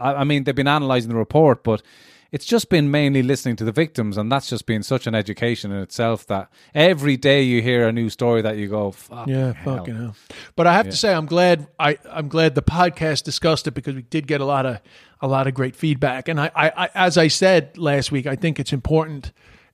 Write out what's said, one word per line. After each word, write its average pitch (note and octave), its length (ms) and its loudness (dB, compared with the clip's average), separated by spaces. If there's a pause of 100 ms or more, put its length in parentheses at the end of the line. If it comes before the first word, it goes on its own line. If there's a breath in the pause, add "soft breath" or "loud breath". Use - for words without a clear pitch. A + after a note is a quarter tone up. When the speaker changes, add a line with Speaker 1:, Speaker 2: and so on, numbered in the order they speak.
Speaker 1:
I, C#3 140 0
I C#3 80 0
mean, C#3+ 200 2
they've C3+ 120 -2
been C3+ 100 0
analysing C3+ 460 0
the A#2 60 -2
report, C#3+ 460 4
but A2 200 0 (480 soft breath)
it's - 140 -8
just A#3 240 0
been D3 220 2
mainly C#3 320 2
listening B2+ 340 0
to A2+ 60 -6
the A2 80 0
victims, A2 460 -2
and G#2+ 120 -2
that's C3+ 200 -2
just A2+ 160 -6
been A2 180 -2
such - 240 -2
an A2+ 80 -2
education G#2+ 560 -4
in G2 100 -6
itself A2+ 460 -2
that G2 220 -6 (240 soft breath)
every D3 420 4
day C#3 280 4
you B2 180 2
hear A#2+ 260 2
a A2+ 60 0
new A#2 160 -2
story A#2 320 0
that G#2+ 160 -2
you G#2 100 -6
go, G#2 240 -2
"Fucking A#2 420 -10
Speaker 2:
Yeah, C3 200 -2
Speaker 1:
hell." C3 240 -6
Speaker 2:
fucking A2+ 180 -10
hell. A2+ 200 -10 (420 loud breath)
But E3+ 100 4
I F3 60 6
have F#3+ 140 2
Speaker 1:
Yeah. G3 40 -10
Speaker 2:
to E3+ 60 -4
say, G#3 160 0
I'm D#3 140 -4
glad E3+ 400 2 (120)
I, D3+ 180 0 (140)
I'm D#3 160 -8
glad D#3+ 280 2
the C#3+ 80 0
podcast D#3+ 600 0
discussed D#3 440 -2
it C#3+ 40 -6
because C3+ 240 -8
we C3 60 -12
did C#3+ 260 -6
get C#3+ 140 -2
a C3+ 40 -4
lot C3+ 200 0
of, A#2+ 160 -6 (400 soft breath)
a C#3 80 -4
lot C3+ 180 2
of C3+ 60 -2
great C3 240 -4
feedback. C3+ 500 0
And D#3+ 140 -2
I, D#3 140 -2
I, D#3+ 200 4
I, F3+ 180 -2
as F#3 240 2
I F3 120 6
said F3+ 480 2
last C#3+ 340 0
week, C3+ 160 -2
I C3 80 -4
think D#3+ 240 -2
it's C#3 140 -4
important, D3+ 580 -2 (420 soft breath)